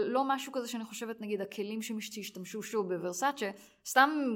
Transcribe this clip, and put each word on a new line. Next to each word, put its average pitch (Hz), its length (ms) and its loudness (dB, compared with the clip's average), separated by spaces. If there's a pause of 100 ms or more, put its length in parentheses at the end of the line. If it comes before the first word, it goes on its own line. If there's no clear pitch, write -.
לא 254 200 4
משהו 269 260 -2
כזה 240 160 -2
שאני 233 160 -4
חושבת, 226 360 -8
נגיד, 208 200 -2
הכלים 202 420 -4
שמש-, 214 320 -6
שהשתמשו 196 480 -8
שוב 196 320 0
בוורסאצ'ה, 196 560 0 (360)
סתם 269 240 8 (240)